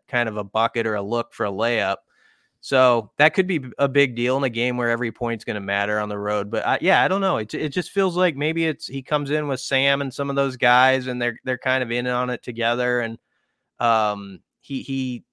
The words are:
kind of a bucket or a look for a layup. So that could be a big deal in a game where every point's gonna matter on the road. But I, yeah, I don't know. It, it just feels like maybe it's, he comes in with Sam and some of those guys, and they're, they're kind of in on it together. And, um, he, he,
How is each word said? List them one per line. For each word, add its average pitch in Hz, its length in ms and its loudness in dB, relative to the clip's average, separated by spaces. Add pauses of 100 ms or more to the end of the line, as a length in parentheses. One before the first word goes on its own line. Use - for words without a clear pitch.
kind 120 200 0
of 107 100 -6
a 104 60 -2
bucket 113 440 0
or 110 80 0
a 101 80 -2
look 117 300 -4
for 113 120 -4
a 101 60 -2
layup. 104 460 0 (640)
So 123 560 4
that 151 160 6
could 185 140 2
be 160 160 -2 (140)
a 143 100 2
big 131 280 2
deal 120 200 0
in 139 80 0
a 131 60 0
game 120 260 -2
where 120 140 0
every 117 240 0
point's 117 320 -4
gonna 107 160 -4
matter 101 360 0
on 107 120 -2
the 104 100 -6
road. 104 320 -2
But 110 140 -2
I, 123 160 2
yeah, 160 200 4
I 135 60 4
don't 190 140 -2
know. 185 160 0
It, 110 160 -6
it 151 160 -4
just 175 220 -6
feels 190 260 0
like 180 180 2
maybe 160 300 -2
it's, 156 200 -4
he 135 160 -8
comes 143 300 -2
in 151 160 0
with 135 140 -4
Sam 139 400 0
and 139 120 -4
some 139 160 -4
of 139 60 -4
those 135 220 0
guys, 127 500 4
and 123 140 -4
they're, 120 240 -2
they're 127 120 -2
kind 131 260 0
of 117 80 -4
in 120 160 -2
on 127 220 -2
it 123 140 -6
together. 120 560 0
And, 113 180 -4 (640)
um, 104 640 0 (180)
he, 135 220 -8
he, 131 520 -6